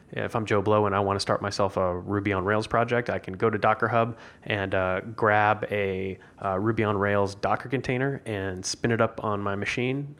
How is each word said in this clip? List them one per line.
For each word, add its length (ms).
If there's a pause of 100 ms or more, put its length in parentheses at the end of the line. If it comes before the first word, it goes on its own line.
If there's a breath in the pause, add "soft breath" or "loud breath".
(120)
if 240
I'm 100
Joe 160
Blow 260
and 80
I 40
wanna 200
start 220
myself 360
a 200
Ruby 360
on 120
Rails 220
project, 420
I 100
can 160
go 140
to 80
Docker 300
Hub 300 (260 loud breath)
and, 320
uh, 260 (140)
grab 560
a, 460 (260 loud breath)
uh, 160
Ruby 240
on 140
Rails 380
Docker 340
container 560
and 400
spin 260
it 100
up 220
on 160
my 160
machine, 640